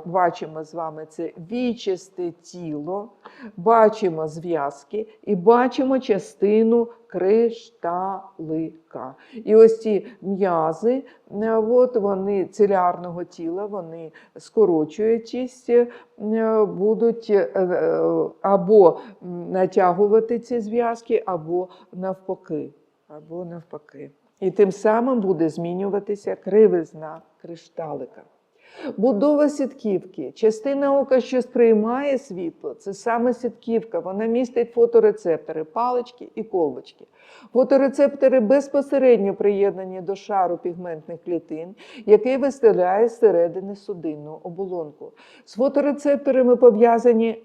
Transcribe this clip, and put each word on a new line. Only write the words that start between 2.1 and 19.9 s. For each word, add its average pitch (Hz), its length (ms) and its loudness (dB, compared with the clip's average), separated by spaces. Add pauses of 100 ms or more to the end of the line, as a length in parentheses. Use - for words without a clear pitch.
тіло, 170 800 -10 (480)
бачимо 208 720 2
зв'язки 160 800 -6 (160)
і 208 120 -2
бачимо 254 640 2
частину 226 880 0 (200)
кришталика. 180 2000 -4 (180)
І 214 220 -2
ось 226 240 8
ці 208 260 -4 (160)
м'язи, 185 840 -2 (280)
е, 220 240 -4
от 247 400 2
вони 196 500 -2
циліарного 180 760 0
тіла, 170 420 -10
вони 165 460 -12 (260)
скорочуючись, 220 1300 -2
е, 240 180 4 (800)
будуть, 214 640 -2
е, 196 260 2
е, 165 460 0 (400)
або 196 580 6 (500)
натягувати 196 920 2